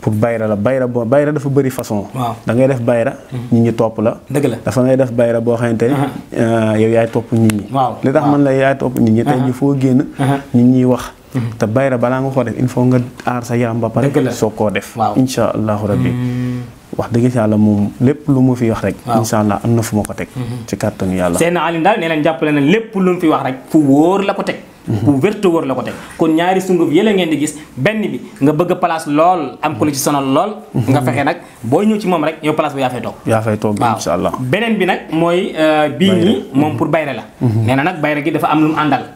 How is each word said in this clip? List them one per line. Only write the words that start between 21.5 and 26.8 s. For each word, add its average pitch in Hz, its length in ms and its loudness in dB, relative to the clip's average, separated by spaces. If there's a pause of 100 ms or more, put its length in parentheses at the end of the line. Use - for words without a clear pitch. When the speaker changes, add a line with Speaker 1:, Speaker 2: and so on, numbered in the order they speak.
Speaker 2:
Alioune 165 200 -2
daal 214 160 2
nee 165 80 -4
nañ 156 160 -2
jàppale 160 280 0
na 147 80 2
lépp 196 360 2
lu 185 180 2
mu 175 60 -6
fi 165 80 2
wax 135 160 2
rek 131 100 -4 (160)
fu 165 80 4
wóor 156 460 4
la 202 100 0
ko 190 80 -6
teg. - 140 -6 (260)
Speaker 1:
Mhm. 113 220 -4
Speaker 2:
Fu 139 60 4 (120)
wér 214 180 0
te 202 60 0
wóor 165 180 2
la 131 100 -2
ko 127 80 -6
teg. 104 120 -8 (240)
Kon 160 160 2
ñaari 185 260 2
sunguf 180 300 0